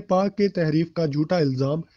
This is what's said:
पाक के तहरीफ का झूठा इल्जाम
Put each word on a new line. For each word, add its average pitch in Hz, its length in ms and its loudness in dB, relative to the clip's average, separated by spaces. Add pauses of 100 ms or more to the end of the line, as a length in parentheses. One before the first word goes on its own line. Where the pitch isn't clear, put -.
पाक 196 220 2
के 202 200 0
तहरीफ 165 440 0
का 170 120 0
झूठा 151 320 0
इल्जाम 139 440 0 (120)